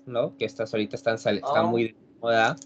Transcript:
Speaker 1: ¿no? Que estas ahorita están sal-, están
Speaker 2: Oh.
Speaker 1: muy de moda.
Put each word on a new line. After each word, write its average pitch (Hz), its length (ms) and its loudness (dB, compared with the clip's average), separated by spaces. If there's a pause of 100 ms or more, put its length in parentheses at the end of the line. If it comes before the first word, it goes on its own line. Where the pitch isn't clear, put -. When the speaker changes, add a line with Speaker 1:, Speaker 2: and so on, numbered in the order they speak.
Speaker 1:
¿no? 123 300 -4
Que - 80 -4
estas 110 300 -6
ahorita 107 220 -2
están 113 220 -2
sal-, 107 200 0
están 123 280 2
Speaker 2:
Oh. 113 40 0
Speaker 1:
muy 120 140 2
de 110 100 -8 (260)
moda. 117 460 4